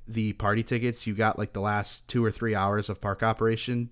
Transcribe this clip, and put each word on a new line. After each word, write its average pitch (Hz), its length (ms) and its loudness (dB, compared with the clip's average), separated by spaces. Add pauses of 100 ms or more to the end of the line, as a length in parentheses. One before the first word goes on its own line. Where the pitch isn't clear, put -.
the 110 280 -2
party 107 280 2
tickets, 120 440 -2
you 107 80 -2
got, 107 240 2
like, 104 140 -4
the 101 80 -4
last 104 480 -2
two 120 160 2
or 110 60 4
three 110 240 -2
hours 101 340 2
of 98 120 -6
park 98 220 -2
operation 113 680 0